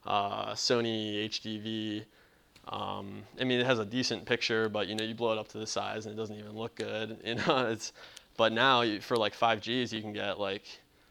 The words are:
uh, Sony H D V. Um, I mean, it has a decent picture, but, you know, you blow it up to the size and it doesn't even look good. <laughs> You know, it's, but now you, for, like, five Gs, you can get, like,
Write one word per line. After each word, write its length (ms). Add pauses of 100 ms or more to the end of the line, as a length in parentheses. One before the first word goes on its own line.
uh, 480
Sony 640
H 240
D 180
V. 460 (640)
Um, 540 (160)
I 40
mean, 160
it 60
has 140
a 60
decent 400
picture, 440
but, 180
you 80
know, 80
you 100
blow 200
it 40
up 120
to 80
the 100
size 380
and 100
it 20
doesn't 200
even 160
look 220
good. 460
<laughs> 40
You 100
know, 320
it's, 240 (460)
but 160
now 280
you, 200
for, 160
like, 160
five 260
Gs, 320
you 100
can 120
get, 260
like, 240 (480)